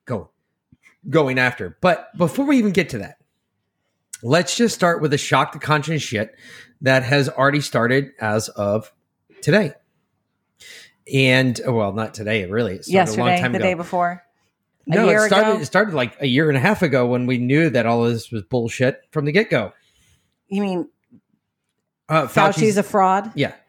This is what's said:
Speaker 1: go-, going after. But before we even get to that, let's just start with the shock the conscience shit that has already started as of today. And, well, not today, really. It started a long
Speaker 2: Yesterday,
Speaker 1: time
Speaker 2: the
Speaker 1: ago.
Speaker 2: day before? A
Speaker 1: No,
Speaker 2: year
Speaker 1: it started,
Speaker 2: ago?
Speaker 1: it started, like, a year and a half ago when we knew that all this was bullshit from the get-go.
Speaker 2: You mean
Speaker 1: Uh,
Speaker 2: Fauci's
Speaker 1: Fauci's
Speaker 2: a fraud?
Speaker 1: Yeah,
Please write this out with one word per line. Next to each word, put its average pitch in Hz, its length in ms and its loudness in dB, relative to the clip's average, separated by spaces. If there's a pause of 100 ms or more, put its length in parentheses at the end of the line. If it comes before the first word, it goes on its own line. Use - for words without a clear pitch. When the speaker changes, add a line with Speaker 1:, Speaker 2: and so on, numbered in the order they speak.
Speaker 1:
go-, 98 240 -8 (800)
going 135 280 2
after. 120 440 -2
But - 340 0
before 180 300 -2
we 285 100 4
even 214 160 2
get 170 180 -2
to 120 80 -8
that, 95 180 -12 (1040)
let's 160 340 0
just 233 180 2
start 170 280 0
with 151 80 0
the 143 80 0
shock 143 340 0
the 156 60 -18
conscience 151 440 -2
shit 110 320 -6 (460)
that 131 220 2
has 135 260 0
already 143 320 0
started 135 600 0
as 110 300 -2
of 104 420 -4 (500)
today. 165 320 0 (1400)
And, 131 540 2
well, 110 260 -2
not 110 220 -8
today, 107 320 -4
really. 101 300 -4
It - 100 -16
started 180 260 4
a - 60 -2
long 175 100 0
Speaker 2:
Yesterday, 180 140 0
Speaker 1:
time - 100 -2
Speaker 2:
the - 60 -2
Speaker 1:
ago. 175 80 0
Speaker 2:
day 180 80 0
before? 175 480 -4 (640)
A 160 80 -2
Speaker 1:
No, 214 120 4
Speaker 2:
year 214 180 4
Speaker 1:
it 214 40 0
started, 208 240 4
Speaker 2:
ago? 214 80 -2
Speaker 1:
it 151 60 -6
started, 196 280 0
like, 123 260 -2
a 147 60 -2
year 139 220 2
and 143 80 2
a 131 40 0
half 190 220 2
ago 131 240 2
when 123 200 0
we 127 120 0
knew 139 320 2
that 117 140 0
all 117 200 2
this 117 260 -2
was 110 120 -6
bullshit 123 600 -2 (100)
from 147 140 -4
the 151 60 -2
get-go. 165 400 0 (760)
Speaker 2:
You 196 140 -4
mean 180 260 -4 (1200)
Speaker 1:
Uh, 156 180 0
Speaker 2:
Fauci's 156 300 2
Speaker 1:
Fauci's 214 200 2
Speaker 2:
a 202 60 0
fraud? 196 520 0
Speaker 1:
Yeah, 131 180 -2 (160)